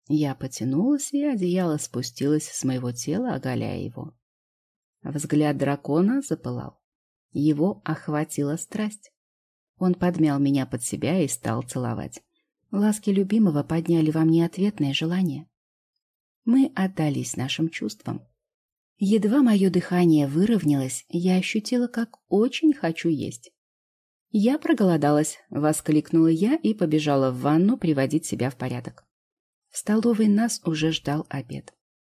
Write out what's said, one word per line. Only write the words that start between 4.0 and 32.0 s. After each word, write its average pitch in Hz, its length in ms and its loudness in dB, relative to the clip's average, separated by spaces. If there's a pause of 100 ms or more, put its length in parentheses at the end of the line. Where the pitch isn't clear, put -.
Взгляд 147 560 -2
дракона 143 640 0
запылал. - 580 -8 (540)
Его 151 500 0
охватила 151 720 -4
страсть. - 560 -8 (680)
Он 185 160 2
подмял 160 440 0
меня 139 260 2
под 127 160 -8
себя 175 400 -2
и 143 60 0
стал 117 360 -4
целовать. 117 600 -8 (500)
Ласки 208 380 0
любимого 196 500 2
подняли 165 480 2
во 160 120 0
мне 160 220 6
ответное 170 500 -2
желание. 160 540 -2 (960)
Мы 262 300 4
отдались 151 640 -2
нашим 135 320 -4
чувствам. - 580 -8 (680)
Едва 214 460 2
мое 202 260 4
дыхание 175 560 4
выровнялось, 147 840 0
я 180 280 0
ощутила, 220 500 -2
как 233 320 -8 (120)
очень 262 440 2
хочу 165 360 -2
есть. - 420 -6 (800)
"Я 220 260 2
проголодалась!", 160 800 2 (140)
воскликнула 151 760 2
я 190 260 2
и 220 180 -2
побежала 151 560 0
в 127 120 -6
ванну 165 360 4
приводить 147 480 0
себя 120 240 -2
в 127 60 -10
порядок. 123 500 -10 (640)
В - 80 -14
столовой 220 500 2
нас 220 380 2
уже 156 260 0
ждал 151 380 -4
обед. 139 460 -10 (320)